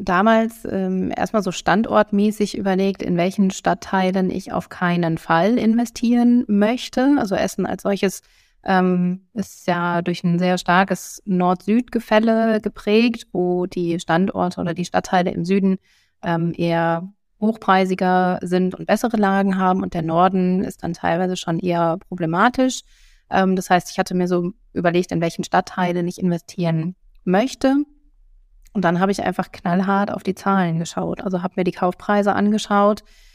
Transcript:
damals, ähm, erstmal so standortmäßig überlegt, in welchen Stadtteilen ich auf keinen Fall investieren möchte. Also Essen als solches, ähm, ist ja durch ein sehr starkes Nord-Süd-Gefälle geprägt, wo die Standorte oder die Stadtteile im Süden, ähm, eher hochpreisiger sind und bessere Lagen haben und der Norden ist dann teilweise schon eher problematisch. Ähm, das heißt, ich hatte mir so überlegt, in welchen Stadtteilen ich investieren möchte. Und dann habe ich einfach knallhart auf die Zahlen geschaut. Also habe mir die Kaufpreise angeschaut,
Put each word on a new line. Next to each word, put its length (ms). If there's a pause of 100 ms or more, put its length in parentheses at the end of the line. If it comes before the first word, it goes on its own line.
damals, 680
ähm, 480
erstmal 280
so 80
standortmäßig 1040
überlegt, 420
in 160
welchen 360
Stadtteilen 760
ich 220
auf 180
keinen 480
Fall 380
investieren 920
möchte. 680
Also 200
Essen 280
als 180
solches, 400 (440)
ähm, 680
ist 320
ja 340
durch 240
ein 140
sehr 200
starkes 680
Nord-Süd-Gefälle 1300
geprägt, 680
wo 360
die 340
Standorte 600
oder 140
die 120
Stadtteile 460
im 120
Süden, 320 (460)
ähm, 340
eher 560 (280)
hochpreisiger 1000
sind 320
und 120
bessere 320
Lagen 400
haben 240
und 100
der 80
Norden 640
ist 180
dann 120
teilweise 420
schon 220
eher 400 (100)
problematisch. 720 (480)
Ähm, 260
das 140
heißt, 220
ich 80
hatte 160
mir 140
so 240 (200)
überlegt, 400
in 80
welchen 240
Stadtteilen 640
ich 100
investieren 800 (280)
möchte. 520 (960)
Und 100
dann 160
habe 120
ich 100
einfach 300
knallhart 600
auf 100
die 120
Zahlen 440
geschaut. 440
Also 200
habe 140
mir 80
die 80
Kaufpreise 600
angeschaut, 720 (300)